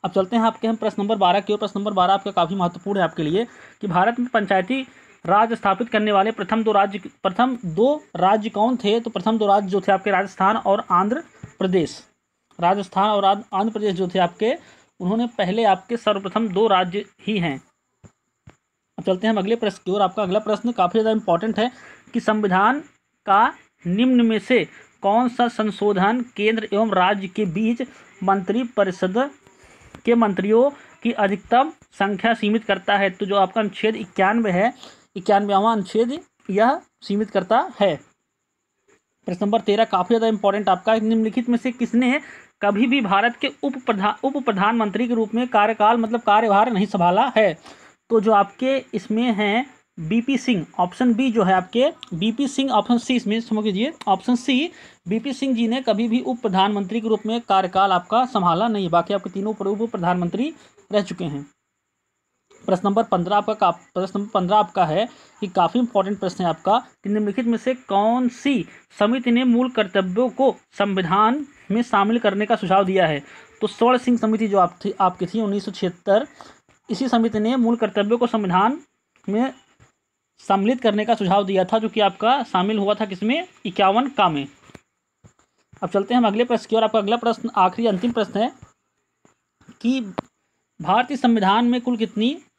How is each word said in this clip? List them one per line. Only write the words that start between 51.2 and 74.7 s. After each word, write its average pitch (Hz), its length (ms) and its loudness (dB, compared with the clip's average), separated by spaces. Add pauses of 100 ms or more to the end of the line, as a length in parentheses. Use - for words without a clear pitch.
जो 214 120 2
है 190 100 4
आपके 233 380 0 (220)
बीपी 226 340 -2
सिंह, 269 220 -2
option 233 280 2
सी 247 180 -2
इसमें 226 240 -2
समझ 214 240 -4
लीजिए, 220 280 -2 (160)
option 196 260 0
सी 269 360 0 (380)
बीपी 226 240 -4
सिंह 269 220 -4
जी 226 140 0
ने 254 140 -2
कभी 226 260 0
भी 233 120 0
उप 247 200 -6
प्रधानमंत्री 202 600 0
के 220 80 -6
रूप 214 180 0
में 233 140 -2
कार्यकाल 190 520 2
आपका 196 320 0
संभाला 202 440 0
नहीं। 196 220 -2
बाकी 170 240 0
आपके 190 160 -6
तीनों 202 240 -6
उप, 202 260 -4
उप 226 100 -4
प्रधानमंत्री 180 640 -4 (380)
रह 208 100 0
चुके 180 220 -8
हैं। 143 260 -10 (1160)
प्रश्न 185 180 -2
नंबर 202 180 2
पन्द्रह 185 340 0
आपका 208 180 0
का-, 185 200 2
प्रश्न 185 440 -8
नंबर 202 120 -8
पन्द्रह 190 260 0
आपका 196 280 2
है 180 240 -2 (320)
कि 208 60 -6
काफ़ी 180 340 0
important 202 400 -2
प्रश्न 185 240 -4
है 165 60 2
आपका 190 280 0
कि - 320 -10
निम्नलिखित 214 360 -2
में 233 120 0
से 254 160 -2
कौन 233 540 0
सी 247 380 -2 (320)
समिति 240 320 0
ने 240 140 2
मूल 247 260 2
कर्तव्यों 202 580 0
को 262 280 0 (160)
संविधान 202 720 0 (240)
में 220 120 0
शामिल 214 360 2
करने 208 280 0
का 214 100 2
सुझाव 190 280 2
दिया 190 220 2
है? 147 160 -2 (380)
तो 214 60 -2
स्वर्ण 247 320 2
सिंह 247 200 0
समिति 220 300 0
जो 196 100 2
आप 175 260 2